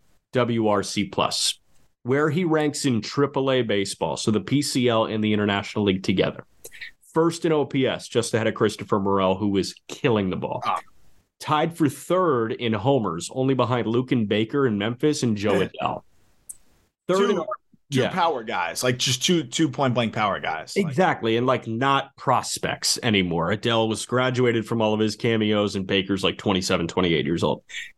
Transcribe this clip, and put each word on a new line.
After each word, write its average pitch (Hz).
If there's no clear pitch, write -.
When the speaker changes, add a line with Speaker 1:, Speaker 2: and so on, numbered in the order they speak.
Speaker 1:
W 117
R 101
C 98
plus. -
Where 143
he 175
ranks 151
in 117
triple 139
A 127
baseball, 98
so -
the 107
P 143
C 127
L 113
and 107
the 107
International 104
League 95
together. 95
First 165
in 160
O 147
P 135
S, 85
just -
ahead 113
of 107
Christopher 107
Morel, 98
who 104
was 95
killing 107
the 87
ball. -
Speaker 2:
Ah. 92
Speaker 1:
Tied 160
for 156
third 139
in 120
homers, 101
only 131
behind 120
Luken 120
Baker 113
in 104
Memphis 123
and 110
Jo 101
Speaker 2:
Yeah. 90
Speaker 1:
Adell. -
Third 185
Speaker 2:
Two, 202
Speaker 1:
in 185
Speaker 2:
two -
Speaker 1:
yeah. 104
Speaker 2:
power 165
guys, 90
like, 127
just 127
two, 170
two 147
point 127
blank 113
power 101
guys. 80
Like 196
Speaker 1:
Exactly, 131
and, 123
like, 123
not 135
prospects -
anymore. 90
Adell 113
was 107
graduated 123
from 117
all 107
of 104
his 107
cameos, 107
and 95
Baker's, 98
like, 87
twenty-seven, 92
twenty-eight 82
years 82
old. 73